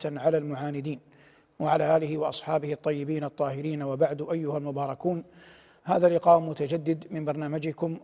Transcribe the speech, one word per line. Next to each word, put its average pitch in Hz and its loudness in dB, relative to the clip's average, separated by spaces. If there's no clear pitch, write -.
على 151 2
المعاندين، 147 -4
وعلى 156 4
آله 156 0
وأصحابه 151 -2
الطيبين 147 -2
الطاهرين، 143 -4
وبعد. 143 0
أيها 156 -2
المباركون، 143 -4
هذا 180 4
لقاء 170 8
متجدد 160 -2
من 156 -4
برنامجكم 151 -4